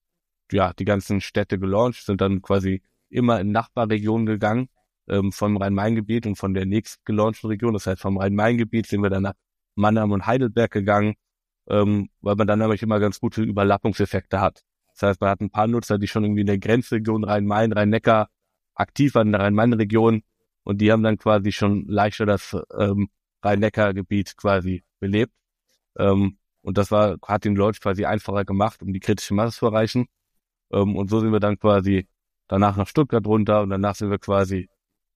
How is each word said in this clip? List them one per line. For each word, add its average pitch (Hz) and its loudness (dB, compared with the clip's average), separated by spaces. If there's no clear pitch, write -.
ja, 92 0
die 98 -8
ganzen 101 -2
Städte 104 -4
gelauncht, 101 -2
sind 98 -2
dann 98 0
quasi 95 -2
immer 120 0
in 101 -2
Nachbarregionen 110 -2
gegangen, 110 -2
ähm, 98 -2
vom 104 -2
Rhein-Main-Gebiet 107 -2
und 101 -4
von 98 -4
der 95 -2
nächst 104 -4
gelaunchten 110 -2
Region. 110 -2
Das 98 -6
heißt, 92 -4
vom 98 -2
Rhein-Main-Gebiet 107 0
sind 101 -2
wir 101 0
dann 98 -2
nach 98 -6
Mannheim 107 2
und 98 -2
Heidelberg 117 0
gegangen, 104 0
ähm, 104 2
weil 101 0
man 104 2
dann 104 2
nämlich 110 0
immer 107 0
ganz 101 0
gute 110 -4
Überlappungseffekte 101 -2
hat. - -2
Das - -8
heißt, 101 0
man 101 2
hat 98 -2
ein 101 -6
paar 110 0
Nutzer, 113 0
die 101 -2
schon 110 -2
irgendwie 104 0
in 101 0
der 101 2
Grenzregion 110 0
Rhein-Main, 104 0
Rhein-Neckar 107 2
aktiv 139 0
waren 113 4
in 104 2
der 98 2
Rhein-Main-Region 110 2
und 101 -4
die 107 4
haben 110 4
dann 110 2
quasi 104 2
schon 101 0
leichter 104 0
das, 101 -2
ähm, 101 0
Rhein-Neckar-Gebiet 101 0
quasi 92 -2
belebt. 104 0
Ähm, 98 2
und 98 -6
das 101 0
war, 104 2
hat 101 -2
den 101 0
Launch 101 0
quasi 98 -4
einfacher 101 -2
gemacht, 98 -2
um 95 -6
die 95 -6
kritische 104 -2
Masse 110 -2
zu - -2
erreichen. 113 0
Ähm, 101 0
und 98 -4
so 110 2
sind 110 2
wir 107 2
dann 104 0
quasi 98 2
danach 101 0
nach 101 -2
Stuttgart 120 0
runter 107 2
und 98 -2
danach 98 -2
sind 104 -6
wir 98 -2
quasi, 98 -2